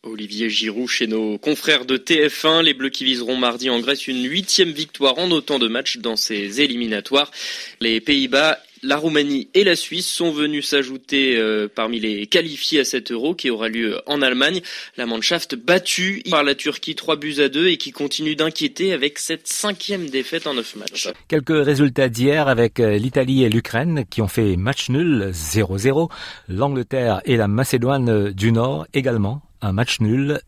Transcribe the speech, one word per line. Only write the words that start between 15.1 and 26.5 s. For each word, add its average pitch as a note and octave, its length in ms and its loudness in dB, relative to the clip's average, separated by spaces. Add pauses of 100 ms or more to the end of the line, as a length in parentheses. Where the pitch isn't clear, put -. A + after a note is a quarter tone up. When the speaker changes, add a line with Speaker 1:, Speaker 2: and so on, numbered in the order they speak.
Speaker 1:
battue F3+ 760 0
par D3 160 4
la C#3 100 2
Turquie D3 400 -6
trois D#3 220 -2
buts D3 240 -2
à C#3 80 6
deux D#3+ 180 2
et E3+ 80 4
qui - 160 -10
continue D3+ 460 -4
d'inquiéter D#3+ 560 -2
avec D3 260 -2
cette - 300 -6
cinquième F#3+ 600 -4
défaite C3+ 380 -4
en C#3+ 60 -4
neuf A#2 240 -6
matchs. - 320 -6 (180)
Speaker 2:
Quelques D3+ 380 2
résultats C#3 420 4
d'hier C#3 400 2
avec, A#2 320 2
euh, G#2+ 180 4
l'Italie C3 460 2
et A2+ 60 6
l'Ukraine A#2+ 600 0
qui - 120 -2
ont G#2 80 2
fait G#2 260 2
match G#2+ 320 -2
nul, B2+ 460 2
zéro F2+ 440 0
zéro. C3+ 300 2 (400)
L'Angleterre A#2+ 760 0